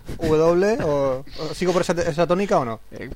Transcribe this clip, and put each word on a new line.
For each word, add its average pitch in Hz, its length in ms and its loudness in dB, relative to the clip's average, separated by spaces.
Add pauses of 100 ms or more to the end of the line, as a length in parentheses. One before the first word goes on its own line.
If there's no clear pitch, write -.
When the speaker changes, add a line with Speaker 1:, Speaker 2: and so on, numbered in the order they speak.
(180)
Speaker 1:
W, 170 640 4
o, 139 420 0 (140)
o 160 160 -6
¿sigo 180 180 0
por 180 100 2
esa, 185 100 0
esa 170 340 0
tónica 180 320 2
o 139 80 0
no? 113 140 -6 (100)
Speaker 2:
Eh, 113 260 -12